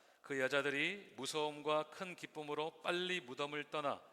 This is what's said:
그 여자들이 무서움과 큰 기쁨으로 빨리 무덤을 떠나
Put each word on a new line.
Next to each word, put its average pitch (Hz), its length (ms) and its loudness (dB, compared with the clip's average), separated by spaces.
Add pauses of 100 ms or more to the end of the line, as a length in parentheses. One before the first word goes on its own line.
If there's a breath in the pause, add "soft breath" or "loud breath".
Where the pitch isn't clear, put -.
(220 loud breath)
그 139 180 0
여자들이 143 760 2
무서움과 151 760 0
큰 180 260 -8
기쁨으로 151 640 -4
빨리 180 400 2
무덤을 143 500 -4
떠나 143 320 0 (100)